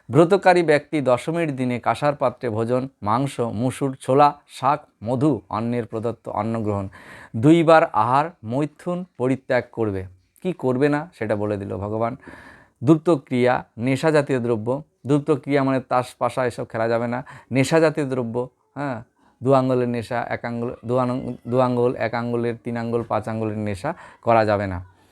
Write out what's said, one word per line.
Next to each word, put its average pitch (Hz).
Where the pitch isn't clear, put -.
ব্রতকারী 175
ব্যক্তি 151
দশমীর 143
দিনে 123
কাঁসার 139
পাত্রে 123
ভোজন, 117
মাংস, 123
মুসুর, 120
ছোলা, 143
শাক, 143
মধু, 127
অন্নের 113
প্রদত্ত 113
অন্ন 113
গ্রহণ, 101
দুইবার 160
আহার, 135
মৈথুন 151
পরিত্যাগ 127
করবে। 98
কি 185
করবে 131
না 147
সেটা 110
বলে 104
দিল 98
ভগবান। 110
দ্রুত 160
ক্রিয়া, 127
নেশা 131
জাতীয় 143
দ্রব্য, 117
দ্রুত 147
ক্রিয়া 143
মানে 135
তাস, 127
পাশা 123
এসব 120
খেলা 113
যাবে 117
না, 123
নেশা 165
জাতীয় 151
দ্রব্য, 123
হ্যাঁ, 135
দু 131
আঙ্গুলের 131
নেশা, 120
এক 117
আঙ্গুল, 120
দু 120
আন-, 123
দু 123
আঙ্গুল, 123
এক 113
আঙ্গুলের, 120
তিন 117
আঙ্গুল, 117
পাঁচ 110
আঙ্গুলের 110
নেশা 104
করা 113
যাবে 101
না। 92